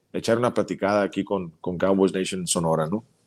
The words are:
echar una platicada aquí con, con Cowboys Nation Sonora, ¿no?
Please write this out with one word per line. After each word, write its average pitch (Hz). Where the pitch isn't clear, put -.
echar 113
una 120
platicada 101
aquí 95
con, 92
con 90
Cowboys 95
Nation 92
Sonora, 80
¿no? 104